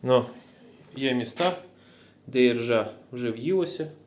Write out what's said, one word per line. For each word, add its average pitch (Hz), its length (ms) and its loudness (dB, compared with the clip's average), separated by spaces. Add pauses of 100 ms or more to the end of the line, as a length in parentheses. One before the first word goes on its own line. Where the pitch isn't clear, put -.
Ну, 123 240 4 (680)
є 135 180 0
міста, 175 440 0 (680)
де 127 180 4
іржа 117 460 2 (220)
вже 123 180 -4
в'їлася 156 600 -2 (160)